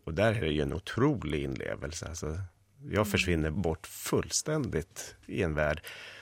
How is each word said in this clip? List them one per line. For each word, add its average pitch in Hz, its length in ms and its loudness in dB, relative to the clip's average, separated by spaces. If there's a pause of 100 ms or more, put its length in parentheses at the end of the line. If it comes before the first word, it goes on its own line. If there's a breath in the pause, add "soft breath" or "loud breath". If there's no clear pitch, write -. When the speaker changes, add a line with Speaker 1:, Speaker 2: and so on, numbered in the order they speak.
Speaker 1:
och 80 100 -6
där 104 200 6
är 107 60 -2
det 82 120 2
ju 76 100 2
en 69 100 0
otrolig 78 680 0
inlevelse. 67 680 -4
Alltså, 80 180 -6 (560)
jag 143 100 -10
Speaker 2:
Mm. 101 140 6
Speaker 1:
försvinner 87 440 4
bort 82 360 0
fullständigt - 1300 -2 (120)
i - 160 -2
en 80 120 2
värld 76 280 2 (400 loud breath)